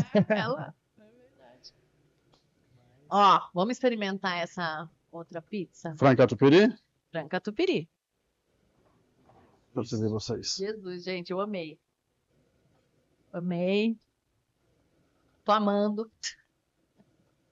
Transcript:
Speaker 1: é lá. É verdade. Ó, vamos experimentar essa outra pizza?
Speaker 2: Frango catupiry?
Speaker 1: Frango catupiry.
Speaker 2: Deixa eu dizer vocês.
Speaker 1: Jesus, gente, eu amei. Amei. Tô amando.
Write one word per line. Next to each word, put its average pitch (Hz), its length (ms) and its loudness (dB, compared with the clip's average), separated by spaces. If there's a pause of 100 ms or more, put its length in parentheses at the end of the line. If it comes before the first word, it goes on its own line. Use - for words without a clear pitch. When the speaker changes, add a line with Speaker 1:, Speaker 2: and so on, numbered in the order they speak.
(420)
Speaker 1:
é 214 60 -4
lá. 277 260 -6 (260)
É 214 40 -20
verdade. 247 720 -20 (1300)
Ó, 190 340 6 (120)
vamos 196 200 -2
experimentar 196 680 -2
essa 165 500 -8 (220)
outra 165 320 -14
pizza? 170 520 -10
Speaker 2:
Frango 131 220 4
catupiry? 139 580 6 (360)
Speaker 1:
Frango 156 180 -8
catupiry. 214 580 -2 (1900)
Speaker 2:
Deixa 120 200 -6
eu 110 40 -4
dizer 110 100 -2
vocês. 110 480 -8
Speaker 1:
Jesus, 190 460 -10
gente, 180 280 -8
eu 180 80 -4
amei. 185 380 -8 (1500)
Amei. 180 640 -2 (1500)
Tô 214 80 2
amando. 208 580 0 (1400)